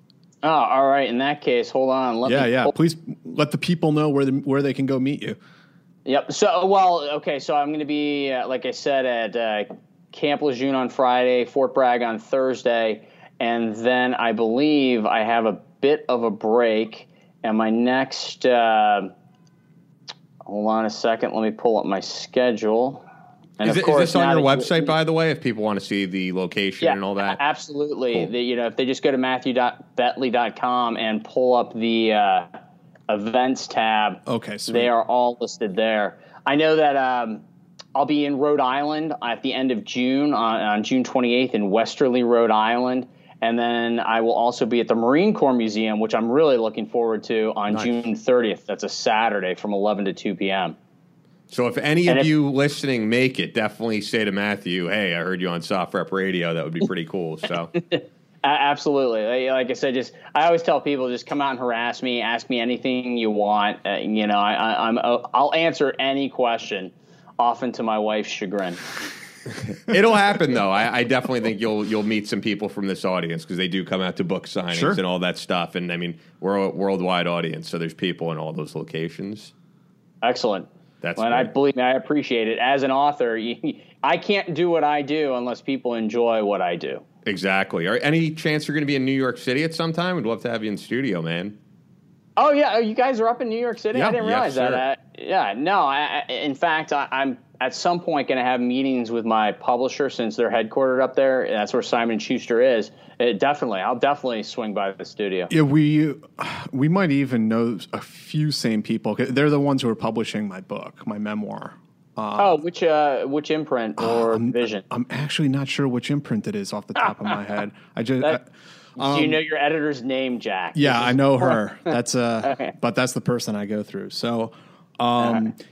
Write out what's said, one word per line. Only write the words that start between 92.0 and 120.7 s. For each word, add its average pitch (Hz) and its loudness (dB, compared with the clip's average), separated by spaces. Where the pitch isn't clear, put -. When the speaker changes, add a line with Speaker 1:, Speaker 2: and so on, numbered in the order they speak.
Speaker 1:
Oh, 285 6
yeah. 285 2
Oh, - 4
you 220 0
guys 247 2
are 226 2
up 240 0
in 240 -4
New 220 -4
York 233 -4
City? 220 -2
Speaker 2:
Yeah. 202 2
Speaker 1:
I 220 0
didn't 233 0
Speaker 3:
Yes, - 0
Speaker 1:
realize 143 0
that. 127 0
Speaker 3:
sir. 131 -4
Speaker 1:
Uh, - -
yeah. 139 0
No, 180 2
I, 143 0
I, 123 -4
in 131 -2
fact, 156 0
I, 143 0
I'm 135 -2
at 127 -2
some 175 0
point 151 -2
gonna 131 0
have 127 2
meetings 123 0
with 117 -2
my 110 2
publisher 123 0
since 113 -4
they're 117 2
headquartered 127 2
up 127 0
there. 131 2
That's 107 -2
where 120 2
Simon 117 0
and 107 -2
Schuster 117 0
is. 117 2
Uh, 120 2
definitely. 127 0
I'll 117 -2
definitely 131 0
swing 110 -8
by 98 -2
the 92 -12
studio. 92 -4
Speaker 2:
Yeah, 156 4
we, 151 4
we 139 0
might 180 2
even 127 2
know 117 0
a 107 -6
few - -4
same 110 0
people. 107 -2
They're 131 2
the 147 4
ones 139 2
who 120 0
are 110 0
publishing 110 -4
my 92 -12
book, - -12
my 107 -8
memoir. 107 -8
Uh, 104 -4
Speaker 1:
Oh, 190 4
which, 170 -6
uh, 151 2
which 147 -4
imprint 131 -2
Speaker 2:
uh, 117 0
Speaker 1:
or 113 2
Speaker 2:
I'm, 117 0
Speaker 1:
division? 110 -2
Speaker 2:
I'm 120 -4
actually 143 -2
not 135 -2
sure 139 -2
which 123 -4
imprint 127 -2
it 104 -6
is 98 -8
off 104 -8
the 104 -10
top - -2
of 107 -6
my 101 -4
head. 104 -6
I 120 -4
just, 127 0
Speaker 1:
That, 151 0
Speaker 2:
I, 139 0
um, 156 2
Speaker 1:
do 156 4
you 151 2
know 156 2
your 156 -2
editor's 147 0
name, 131 -2
Jack? 92 -4